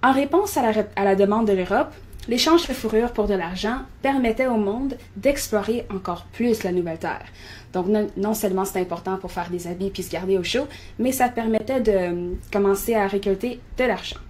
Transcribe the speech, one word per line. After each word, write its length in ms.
En 80
réponse 460
à 40
la 100
re-, 240
à 80
la 120
demande 320
de 60
l'Europe, 400
l'échange 400
de 60
fourrures 380
pour 160
de 60
l'argent 460
permettait 460
au 100
monde 400
d'explorer 760
encore 400
plus 300
la 80
Nouvelle 280
Terre. 260
Donc, 140
non, 200
non 160
seulement 320
c'est 140
important 380
pour 140
faire 180
des 180
habits 240
puis 120
se 80
garder 260
au 60
chaud, 240
mais 140
ça 180
permettait 520
de, 100
euh, 420
commencer 440
à 120
récolter 520
de 60
l'argent. 340